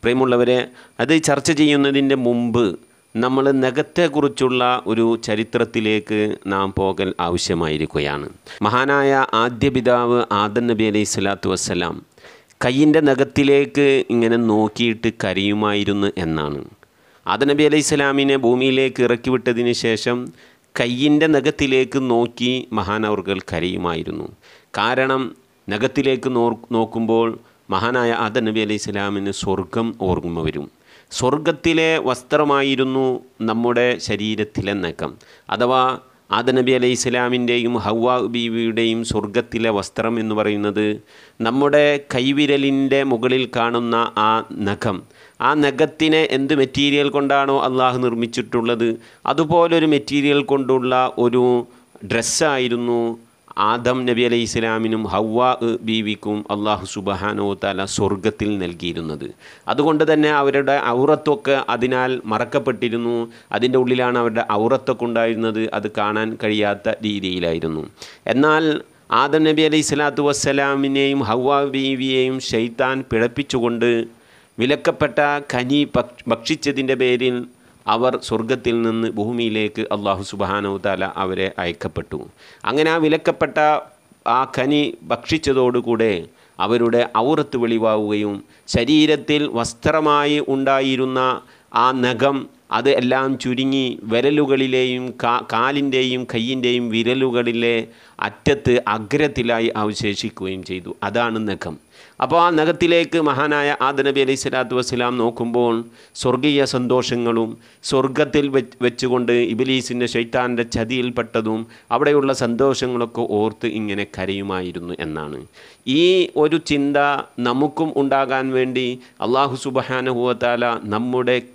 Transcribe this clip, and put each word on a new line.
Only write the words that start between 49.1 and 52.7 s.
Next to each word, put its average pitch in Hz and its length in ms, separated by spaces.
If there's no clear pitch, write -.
അതുപോലൊരു 165 600
മെറ്റീരിയൽ 143 460
കൊണ്ടുള്ള 127 400
ഒരു 120 180
ഡ്രസ്സായിരുന്നു 120 920